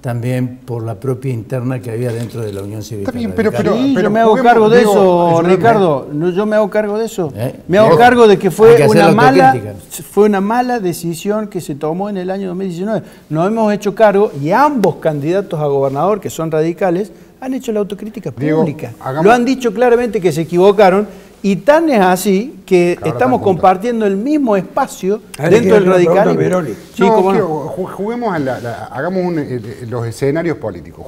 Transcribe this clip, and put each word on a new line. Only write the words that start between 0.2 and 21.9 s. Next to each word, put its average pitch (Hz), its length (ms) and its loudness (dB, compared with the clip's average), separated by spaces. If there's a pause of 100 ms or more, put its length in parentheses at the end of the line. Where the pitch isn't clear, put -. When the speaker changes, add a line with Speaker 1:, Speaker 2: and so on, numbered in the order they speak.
Speaker 1:
por 117 180 -8
la 113 120 -8
propia 131 400 -6
interna 123 460 -6
que 117 100 -12
había 120 200 -4
dentro 117 300 -8
de 107 100 -8
la 98 120 -10
Unión 104 200 -12
Cívica 104 280 -10
Speaker 2:
Está 240 80 -10
bien, 226 180 -6
pero, 220 140 0
Speaker 1:
Radical. 214 240 -2
Speaker 2:
pero, 247 100 -2
Speaker 3:
Sí, 277 100 0
Speaker 2:
pero 214 140 0
Speaker 3:
yo - 20 0
me 220 100 0
hago 226 100 4
Speaker 2:
juguemos, 240 220 4
Speaker 3:
cargo 220 180 4
de 240 80 6
Speaker 2:
digo, 214 140 4
Speaker 3:
eso, 180 400 4
Speaker 2:
es 165 80 4
una 175 100 0
Speaker 3:
Ricardo. 185 640 2
No, 165 160 -2
yo 196 160 -2
me 214 100 0
hago 214 140 2
cargo 208 280 -2
de 226 60 -4
eso. 180 320 -6
Speaker 1:
¿Eh? 117 320 -6
Speaker 3:
Me 180 80 2
hago 220 120 6
Speaker 1:
Diego, 247 120 6
Speaker 3:
cargo 240 260 6
de 202 120 6
que 196 100 -2
Speaker 1:
hay 156 60 -2
Speaker 3:
fue 226 200 8
Speaker 1:
que - 100 6
hacer - 120 4
Speaker 3:
una 165 120 6
Speaker 1:
la 165 60 4
Speaker 3:
mala, 262 360 6
Speaker 1:
autocrítica. 107 600 -8
Speaker 3:
fue 202 140 2
una 202 160 2
mala 240 400 -2
decisión 180 680 -6
que 185 120 -8
se 160 140 -10
tomó 160 340 -6
en 202 80 -8
el 180 140 -6
año 190 180 -6
dos 175 80 -8
mil 190 120 -6
diecinueve. 185 340 -6 (260)
Nos 160 200 -2
hemos 220 260 0
hecho 202 200 -4
cargo 208 380 2 (100)
y 151 80 -2
ambos 240 460 2
candidatos 160 640 -4
a 151 60 -2
gobernador, 143 540 0
que 135 100 -10
son 160 200 -8
radicales, 170 640 -2 (260)
han 262 140 -10
hecho 262 180 -8
la 208 100 -2
autocrítica 202 540 -10
Speaker 2:
Diego, 151 260 -2
Speaker 3:
pública. 127 380 -6
Speaker 2:
hagamos 143 280 -4
Speaker 3:
Lo 220 60 6
han 247 120 2
dicho 240 300 -2
claramente 233 480 0
que 170 100 2
se 151 80 -4
equivocaron 190 640 4 (360)
y 196 140 0
tan 311 320 2
es 247 140 2